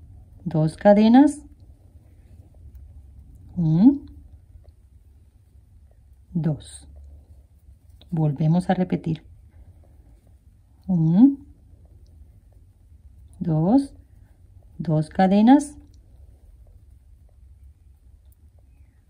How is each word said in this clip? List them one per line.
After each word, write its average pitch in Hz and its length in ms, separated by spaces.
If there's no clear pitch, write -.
dos 156 340
cadenas, 226 640
un, 180 540
dos. - 560
Volvemos 160 600
a 190 40
repetir. 180 500
Un, 185 580
dos, 175 540
dos 156 300
cadenas. 214 680